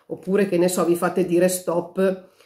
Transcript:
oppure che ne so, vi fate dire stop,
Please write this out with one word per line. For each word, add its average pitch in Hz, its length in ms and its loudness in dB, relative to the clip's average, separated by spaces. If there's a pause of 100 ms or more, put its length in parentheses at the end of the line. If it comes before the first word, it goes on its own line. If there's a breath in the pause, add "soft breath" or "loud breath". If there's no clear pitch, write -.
oppure 196 400 -2
che 180 100 -2
ne 175 100 4
so, 180 160 0
vi 170 120 2
fate 175 320 -2
dire 175 200 2
stop, 180 840 -2 (160 soft breath)